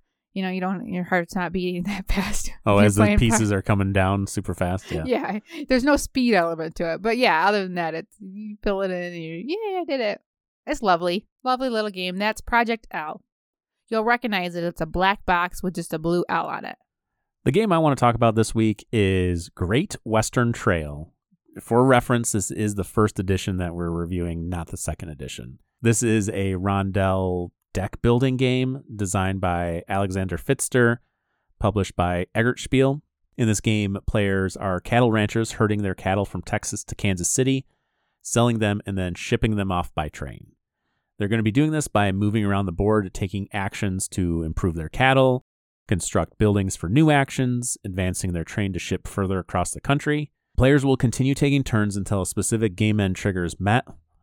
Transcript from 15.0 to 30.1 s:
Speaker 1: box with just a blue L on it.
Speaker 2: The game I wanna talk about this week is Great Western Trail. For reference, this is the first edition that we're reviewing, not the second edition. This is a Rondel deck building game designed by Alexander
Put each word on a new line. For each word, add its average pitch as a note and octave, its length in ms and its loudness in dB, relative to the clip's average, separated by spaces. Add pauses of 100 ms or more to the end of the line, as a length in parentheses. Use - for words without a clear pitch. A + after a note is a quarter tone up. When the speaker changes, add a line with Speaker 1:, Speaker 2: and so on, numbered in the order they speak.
Speaker 1:
box F3 380 0
with F#3 120 -2
just - 180 -8
a E3 60 -4
blue E3+ 280 0
L E3+ 200 -2
on - 180 -8
it. - 100 -12 (720)
Speaker 2:
The B2+ 80 4
game G#3 180 4
I E3+ 60 4
wanna D3+ 180 4
talk A#2+ 200 4
about A2+ 200 4
this A2 180 2
week A2 380 0
is F#2 560 2
Great A2+ 560 -2
Western A2+ 480 0
Trail. D#2 640 -2 (480)
For A#2+ 240 4
reference, A#2+ 480 4
this G2+ 180 -2
is G#2 240 -4
the G2 80 -4
first - 340 2
edition F#2+ 400 -2
that F2 160 -4
we're E2+ 160 -4
reviewing, E2+ 600 -4
not F2 180 -6
the F2+ 100 -12
second - 320 -8
edition. C2 500 -14 (220)
This A2+ 220 4
is A2 260 2
a G2 260 -2
Rondel F#2+ 960 0 (220)
deck - 280 -4
building B2 340 2
game B2+ 480 0 (100)
designed G2 460 -2
by F2 480 -2
Alexander F#2+ 500 -2